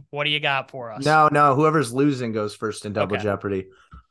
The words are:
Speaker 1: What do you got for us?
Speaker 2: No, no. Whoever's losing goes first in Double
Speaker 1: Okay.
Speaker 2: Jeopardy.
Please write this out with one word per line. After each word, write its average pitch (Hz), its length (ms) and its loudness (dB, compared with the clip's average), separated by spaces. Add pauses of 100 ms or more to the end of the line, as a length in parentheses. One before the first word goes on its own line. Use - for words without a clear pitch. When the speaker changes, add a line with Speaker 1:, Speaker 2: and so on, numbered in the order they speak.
Speaker 1:
What 143 140 -6
do 147 80 -2
you 147 80 -2
got 139 320 -2
for 120 200 -12
us? 131 140 -8
Speaker 2:
No, 151 260 4
no. 147 220 6
Whoever's 151 400 2
losing 127 380 0
goes 104 240 -4
first 107 280 -8
in 104 100 -8
Double 101 220 -2
Speaker 1:
Okay. 107 80 -4
Speaker 2:
Jeopardy. 98 440 -4 (420)